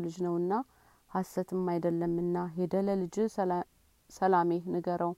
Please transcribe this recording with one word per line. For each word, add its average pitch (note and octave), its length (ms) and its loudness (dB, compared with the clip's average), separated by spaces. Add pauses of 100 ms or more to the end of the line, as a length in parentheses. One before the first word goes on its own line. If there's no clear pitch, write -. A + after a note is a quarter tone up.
ልጅ E3+ 200 -4
ነውና F3 320 0 (580)
ሐሰትም F#3 580 -2
አይደለምና E3+ 680 0 (140)
ሄደ E3+ 320 -2
ለልጅ G3 340 0 (140)
ሰላ-፣ F3+ 320 0 (480)
ሰላሜ F3+ 400 4 (160)
ንገረው። F3 520 -2